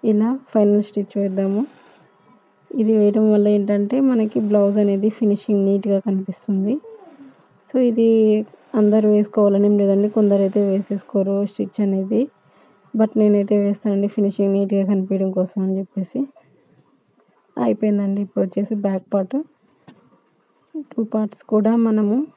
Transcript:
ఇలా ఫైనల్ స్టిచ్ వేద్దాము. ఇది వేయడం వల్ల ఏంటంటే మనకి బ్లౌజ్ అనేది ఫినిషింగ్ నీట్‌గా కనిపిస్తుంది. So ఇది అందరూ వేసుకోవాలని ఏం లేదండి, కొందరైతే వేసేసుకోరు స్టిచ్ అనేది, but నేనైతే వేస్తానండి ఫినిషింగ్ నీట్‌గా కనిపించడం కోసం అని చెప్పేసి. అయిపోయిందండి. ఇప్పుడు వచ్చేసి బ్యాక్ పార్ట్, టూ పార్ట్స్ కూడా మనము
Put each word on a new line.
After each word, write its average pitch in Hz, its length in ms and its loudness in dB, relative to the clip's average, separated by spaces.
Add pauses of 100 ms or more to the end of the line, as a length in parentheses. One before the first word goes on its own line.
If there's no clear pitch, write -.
ఇలా 214 200 2 (240)
ఫైనల్ 208 340 2
స్టిచ్ - 320 -8
వేద్దాము. 196 420 -2 (1200)
ఇది 214 180 2
వేయడం 208 340 2
వల్ల 208 120 2 (120)
ఏంటంటే 202 400 -2 (120)
మనకి 220 300 0 (100)
బ్లౌజ్ 202 320 2
అనేది 202 280 0 (100)
ఫినిషింగ్ 202 480 0
నీట్‌గా 196 400 0
కనిపిస్తుంది. 196 680 -4 (960)
So - 60 -10 (140)
ఇది 226 200 2 (720)
అందరూ 208 340 4
వేసుకోవాలని 208 540 2
ఏం 208 120 2
లేదండి, 196 360 2
కొందరైతే 202 540 2
వేసేసుకోరు 196 680 -2 (160)
స్టిచ్ 202 320 -6
అనేది, 196 360 -2 (760)
but 214 220 0
నేనైతే 208 420 2
వేస్తానండి 202 540 -2
ఫినిషింగ్ 196 400 0
నీట్‌గా 196 340 0
కనిపించడం 190 480 -2
కోసం 185 180 -4 (100)
అని 190 120 -2
చెప్పేసి. 190 400 -8 (1500)
అయిపోయిందండి. 202 600 -2
ఇప్పుడు 202 220 -4
వచ్చేసి 208 240 -6 (160)
బ్యాక్ 190 260 -6
పార్ట్, 196 240 -4 (1500)
టూ 233 100 -6 (140)
పార్ట్స్ 214 280 -6 (120)
కూడా 214 180 2 (160)
మనము 214 280 0 (200)